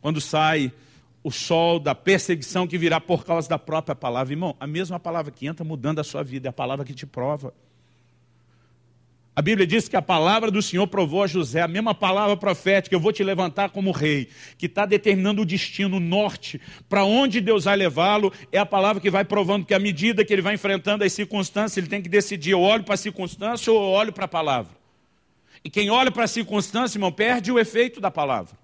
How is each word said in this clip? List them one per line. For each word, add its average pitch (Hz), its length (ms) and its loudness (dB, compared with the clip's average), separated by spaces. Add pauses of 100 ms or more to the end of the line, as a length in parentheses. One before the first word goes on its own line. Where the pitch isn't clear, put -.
Quando 151 200 -2
sai 156 520 2 (500)
o 151 80 -8
sol 170 480 2
da 147 160 -2
perseguição 180 720 0
que 175 120 -6
virá 165 220 2
por 170 240 -2
causa 165 240 -2
da 160 100 0
própria 160 360 -4
palavra. 127 380 -4
Irmão, 180 260 -4
a 135 80 -10
mesma 175 320 -6
palavra 165 320 -6
que - 160 -12
entra 165 180 -8
mudando 151 340 -4
a 147 60 -4
sua 147 180 -8
vida, 131 260 -8
é - 20 -6
a - 20 -14
palavra 135 320 -6
que 143 100 -14
te - 100 -14
prova. 135 480 -6 (1800)
A 147 80 0
Bíblia 190 240 2
diz 214 220 0
que - 80 -2
a 175 60 2
palavra 190 480 2
do 202 120 0
Senhor 185 240 0
provou 185 360 0
a 196 40 2
José, 156 340 -2
a 170 80 2
mesma 208 260 -2
palavra 202 420 2
profética, 196 580 0
"Eu 175 60 4
vou 202 120 2
te 208 100 -2
levantar 190 480 -2
como 190 200 -2
rei", 143 380 0 (280)
que 175 120 -6
tá 202 180 0
determinando 202 560 2
o - 20 2
destino, 190 540 -2
o - 20 0
norte, 175 600 -2 (280)
pra 202 160 4
onde 233 360 4
Deus 196 240 2
vai 202 120 4
levá-lo, 190 560 2 (180)
é 185 80 2
a 202 80 2
palavra 196 340 2
que 196 100 0
vai 190 140 2
provando 196 420 0
que 202 80 2
à 190 40 4
medida 202 460 0
que - 80 0
ele 190 100 2
vai 202 120 0
enfrentando 202 500 0
as 185 80 2
circunstâncias, 202 640 -4
ele 180 120 -4
tem 202 120 -6
que 175 80 -12
decidir, 196 420 0
"Eu 185 100 4
olho 202 240 4
pra 202 120 -2
circunstância 214 760 -4
ou 220 60 6
eu 202 100 0
olho 208 240 2
pra 196 140 -6
palavra?" 143 460 -2 (880)
E - 60 -10
quem 208 220 0
olha 254 200 4
pra 226 160 0
circunstância, 214 680 -2
irmão, 190 160 0
perde 226 400 0
o 240 60 4
efeito 226 420 0
da 196 100 -2
palavra. 131 540 -2